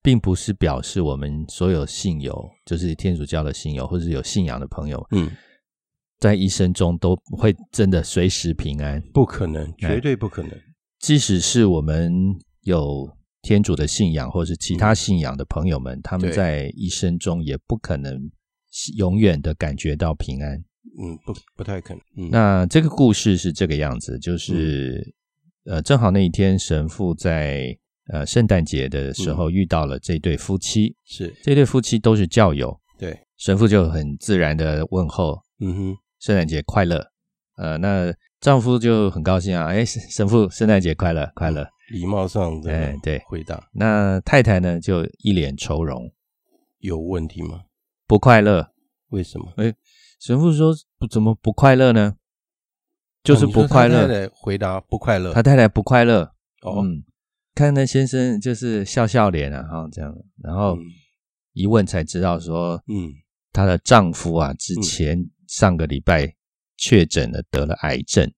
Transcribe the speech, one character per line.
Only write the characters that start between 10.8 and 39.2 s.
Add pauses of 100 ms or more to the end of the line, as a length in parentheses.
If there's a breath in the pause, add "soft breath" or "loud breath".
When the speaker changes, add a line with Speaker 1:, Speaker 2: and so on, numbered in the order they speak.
Speaker 1:
即
使
是
我
们 (280)
有 (320)
天
主
的
信
仰，
或
是
其
他
信
仰
的
朋
友
们，
Speaker 2:
嗯。
Speaker 1:
他
们
在
一
生
中
也
不
可
能 (760)
永
远
的
感
觉
到
平
安。
Speaker 2:
对。
嗯，
不， (220)
不
太
可
能。 (140)
嗯。
Speaker 1:
那
这
个
故
事
是
这
个
样
子，
就
是， (540)
Speaker 2:
嗯。
Speaker 1:
呃，
正
好
那
一
天
神
父
在， (340)
呃，
圣
诞
节
的
时
候
遇
到
了
这
对
夫
妻。
Speaker 2:
嗯。
是。
Speaker 1:
这
对
夫
妻
都
是
教
友。 (240)
Speaker 2:
对。 (200)
Speaker 1:
神
父
就
很
自
然
的
问
候， (220)
Speaker 2:
嗯
哼。 (220)
Speaker 1:
“圣
诞
节
快
乐。” (440)
呃，
那 (280)
丈
夫
就
很